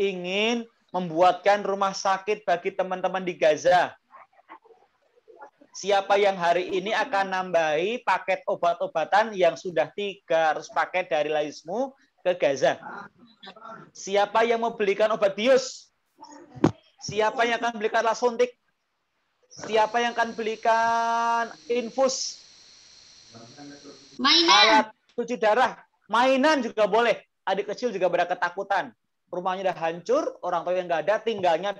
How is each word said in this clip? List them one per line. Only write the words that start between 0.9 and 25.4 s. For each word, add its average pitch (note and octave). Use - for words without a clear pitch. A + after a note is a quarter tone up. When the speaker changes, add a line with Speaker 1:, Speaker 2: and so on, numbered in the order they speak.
Speaker 1:
rumah G3
sakit G3
bagi F#3
teman-teman F#3
di F3+
Gaza? D#3
Siapa G3
yang F#3+
hari F3
ini G3
akan G3
nambahi F3+
paket F#3
obat-obatan F#3
yang F3
sudah D#3+
tiga E3
ratus D#3
paket F3
dari D3+
Laismu E3
ke F3+
Gaza? C#3
Siapa G3+
yang A#3
mau A3+
belikan G3+
obat G3
bius? B3+
Siapa A3
yang A#3
akan A#3
belikan A3
alat A3
suntik? B3
Siapa G#3+
yang A#3+
akan A#3
belikan A#3
infus? B3
Speaker 2:
Mainan. D#4
Speaker 1:
Alat A3
cuci A#3
darah, G#3+